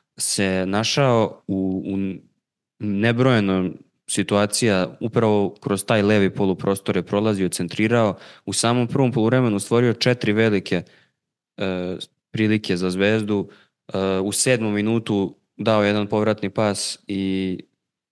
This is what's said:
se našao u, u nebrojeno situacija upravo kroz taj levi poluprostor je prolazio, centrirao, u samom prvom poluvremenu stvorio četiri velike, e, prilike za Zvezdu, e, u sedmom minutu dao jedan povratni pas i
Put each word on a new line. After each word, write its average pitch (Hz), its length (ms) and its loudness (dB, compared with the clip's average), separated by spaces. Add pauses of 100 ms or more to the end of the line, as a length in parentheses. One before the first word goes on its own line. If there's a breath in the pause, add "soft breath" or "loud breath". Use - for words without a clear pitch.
(160)
se 95 500 -2
našao 113 800 0
u, 95 400 -2
u 98 120 -4 (800)
nebrojeno 104 920 2 (380)
situacija 101 920 0
upravo 107 600 2
kroz 101 240 -2
taj 110 180 2
levi 101 280 4
poluprostor 98 640 -2
je 90 60 0
prolazio, 101 460 0
centrirao, 107 680 0 (280 loud breath)
u 101 60 -6
samom 120 340 0
prvom 127 260 0
poluvremenu 113 460 2
stvorio 117 360 2
četiri 123 380 0
velike, 104 500 2 (720 soft breath)
e, 92 400 -4 (340)
prilike 107 460 0
za 92 140 -2
Zvezdu, 101 580 0 (460 loud breath)
e, 98 40 -4 (200)
u 98 140 -2
sedmom 110 420 0
minutu 104 640 0 (200)
dao 107 280 2
jedan 104 220 0
povratni 107 440 -2
pas 104 560 -2
i 95 520 -2 (540)